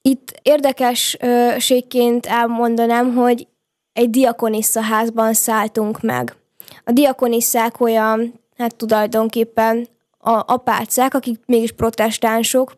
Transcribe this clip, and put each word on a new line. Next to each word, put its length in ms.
Itt 400
érdekességként 1800
elmondanám, 920
hogy 320
egy 160
diakonissza 720
házban 520
szálltunk 680
meg. 340
A 80
diakonisszák 920
olyan, 520
hát 180
tulajdonképpen 1120
a 360
apácák, 600
akik 320
mégis 260
protestánsok, 1080